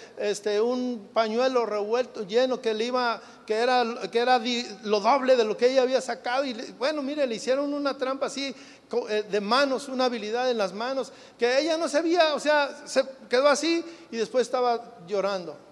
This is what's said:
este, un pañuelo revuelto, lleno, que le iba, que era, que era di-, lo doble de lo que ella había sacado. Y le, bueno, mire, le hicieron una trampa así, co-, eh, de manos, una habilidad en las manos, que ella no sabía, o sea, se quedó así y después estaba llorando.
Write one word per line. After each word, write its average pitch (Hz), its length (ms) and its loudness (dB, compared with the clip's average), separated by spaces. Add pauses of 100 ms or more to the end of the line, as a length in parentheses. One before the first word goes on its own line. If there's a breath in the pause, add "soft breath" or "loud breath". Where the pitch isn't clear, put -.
(160 loud breath)
este, 208 440 -2
un 247 520 -2
pañuelo 233 540 2
revuelto, 214 560 -2
lleno, 240 380 0
que 226 120 -2
le 220 120 -2
iba, 240 360 -2 (240 loud breath)
que 214 100 -2
era, 247 300 2 (240)
que 233 120 0
era 247 180 4
di-, 240 260 -2 (200)
lo 208 160 2
doble 254 340 4
de 240 100 4
lo 214 120 0
que 247 160 4
ella 262 100 4
había 254 180 2
sacado. 254 440 -4
Y 254 100 -4
le, 220 200 -10
bueno, 277 280 -2
mire, 285 240 -2
le 233 80 -4
hicieron 277 400 -2
una 277 240 -2
trampa 269 280 -2
así, 262 280 -6 (340 loud breath)
co-, 233 200 -4
eh, 214 160 0
de 196 160 0
manos, 262 480 2
una 262 160 0
habilidad 240 440 -2
en 240 100 0
las 190 140 0
manos, 240 400 -6 (240 loud breath)
que 247 220 2
ella 320 180 2
no 320 120 -2
sabía, 320 480 2
o - 20 -4
sea, 285 460 0
se - 180 0 (260)
quedó 262 200 4
así 320 360 2 (280 loud breath)
y 226 60 -8
después 226 280 0
estaba 240 520 -2 (100)
llorando. 190 480 -2 (160)